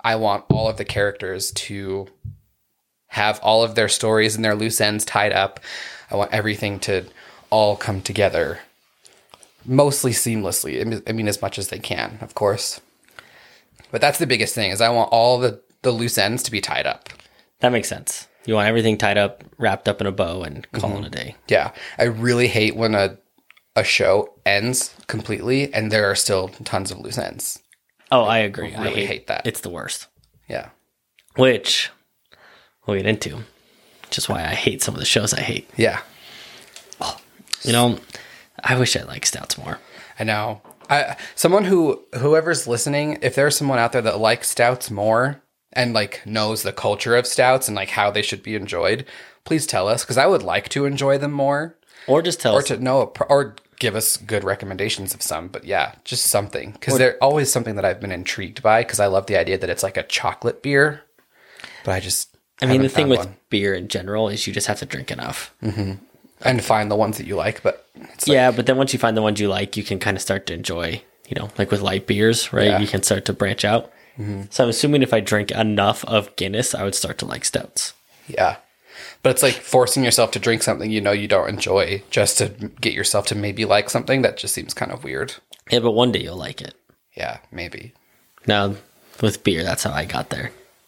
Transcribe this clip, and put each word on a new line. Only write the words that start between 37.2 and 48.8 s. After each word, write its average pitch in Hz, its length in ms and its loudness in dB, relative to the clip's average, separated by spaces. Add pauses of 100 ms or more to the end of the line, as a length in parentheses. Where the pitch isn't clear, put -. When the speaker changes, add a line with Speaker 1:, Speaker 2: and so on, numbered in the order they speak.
Speaker 2:
you 123 80 0
know, 120 280 4 (640)
I 127 140 2
wish 123 200 2
I 78 60 -6
liked - 240 -4
Stouts - 300 -6
more. - 220 -10 (400)
Speaker 1:
I 110 60 -4
know. 107 360 -2 (280)
I, 143 260 0 (200)
someone 190 280 4
who, 175 400 2 (120)
whoever's 156 520 2
listening, 143 540 -2
if 127 120 0
there's 139 220 2
someone 135 240 0
out 117 140 2
there 127 80 2
that 104 180 0
likes 113 300 2
Stouts 123 420 2
more 113 500 0 (300)
and, 123 220 0
like, 107 320 -2
knows 107 380 -2
the 95 100 -4
culture 113 420 0
of 123 100 4
Stouts 127 440 2
and, 104 80 -4
like, 98 140 -6
how 104 200 2
they 104 100 0
should - 220 -4
be 110 120 -6
enjoyed, 95 500 -2 (400)